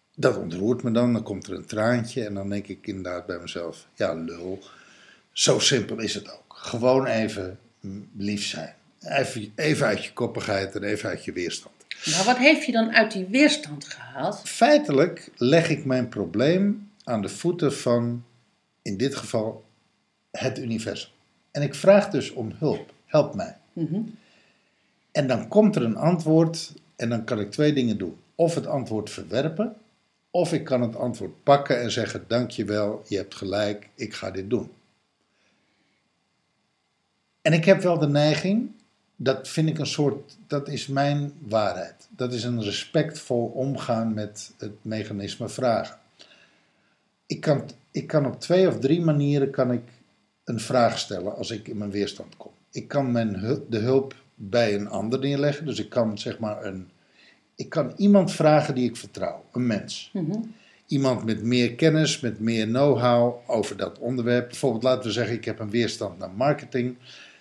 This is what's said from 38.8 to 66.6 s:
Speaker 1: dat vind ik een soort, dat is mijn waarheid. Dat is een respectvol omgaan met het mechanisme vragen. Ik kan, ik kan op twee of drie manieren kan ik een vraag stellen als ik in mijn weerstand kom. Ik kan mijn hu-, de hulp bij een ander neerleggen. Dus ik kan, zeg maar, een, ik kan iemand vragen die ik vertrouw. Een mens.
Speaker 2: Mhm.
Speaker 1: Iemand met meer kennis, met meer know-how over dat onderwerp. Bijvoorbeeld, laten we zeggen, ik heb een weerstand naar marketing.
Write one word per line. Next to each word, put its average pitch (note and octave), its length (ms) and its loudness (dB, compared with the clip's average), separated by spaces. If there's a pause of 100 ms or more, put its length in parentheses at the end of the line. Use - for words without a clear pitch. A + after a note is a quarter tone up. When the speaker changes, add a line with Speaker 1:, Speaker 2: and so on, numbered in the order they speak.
Speaker 1:
dat B2 320 -2
vind D#3+ 200 0
ik D#3 100 -2
een D3 80 -4
soort, - 500 -2 (100)
dat C#3+ 220 -4
is C3 180 -8
mijn C#3+ 520 0
waarheid. G2+ 720 -2
Dat B2 220 -6
is A#2 120 -4
een A#2+ 180 -2
respectvol A#2+ 840 -2
omgaan A#2 680 -2
met - 440 -8
het G#2 140 -12 (100)
mechanisme G#2 640 -6
vragen. A#2 500 -2 (1300)
Ik - 140 -8
kan, C#3 300 0 (200)
ik - 160 -6
kan C#3+ 200 2
op A2+ 140 -6
twee F#3 280 4
of A2+ 100 0
drie C#3+ 220 2
manieren C#3+ 500 2
kan B2 220 0
ik A#2+ 100 -2 (640)
een A2+ 160 -4
vraag A#2+ 380 2
stellen G2 380 -6
als A#2 140 -8
ik G#2+ 180 -10
in G#2+ 100 -8
mijn G2+ 120 -6
weerstand - 460 -6
kom. - 140 -20 (200)
Ik - 180 -10
kan C3+ 240 0
mijn A2+ 220 0
hu-, G#2+ 340 -4
de A2+ 100 -2
hulp C3 360 2 (240)
bij G#2+ 360 2
een G2+ 140 -4
ander G#2+ 300 -2
neerleggen. C#3+ 480 0
Dus A2+ 120 -4
ik G#2 100 -6
kan, A2 300 0
zeg G#2 200 -8
maar, G#2+ 260 -6
een, F#2+ 260 -10 (640)
ik - 140 -12
kan C#3 280 -2
iemand G3+ 360 6
vragen D3+ 420 4
die B2 140 2
ik A#2 80 -6
vertrouw. - 560 -8
Een B2 140 -2
mens. - 460 -4
Speaker 2:
Mhm. F#3+ 280 -2 (460)
Speaker 1:
Iemand C3 380 0
met G#2 180 -2
meer A#2+ 320 2
kennis, D#3 460 4
met G#2+ 200 -4
meer A2+ 260 0
know-how A#2+ 840 2
over G#2+ 260 -2
dat F#2+ 220 -6
onderwerp. A#2+ 500 0
Bijvoorbeeld, A2+ 340 -2
laten B2+ 200 2
we A2+ 100 -4
zeggen, A#2 220 -2
ik A2 100 -8
heb A2 140 -6
een A2 120 -8
weerstand A2+ 480 -2
naar F2+ 120 -10
marketing. B2 640 -4 (440)